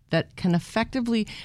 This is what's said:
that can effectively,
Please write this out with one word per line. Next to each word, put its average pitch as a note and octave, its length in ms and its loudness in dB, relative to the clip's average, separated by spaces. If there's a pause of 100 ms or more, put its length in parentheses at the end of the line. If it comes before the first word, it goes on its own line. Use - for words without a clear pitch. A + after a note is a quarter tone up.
(100)
that - 260 0
can F3 180 2
effectively, A3+ 720 0 (180)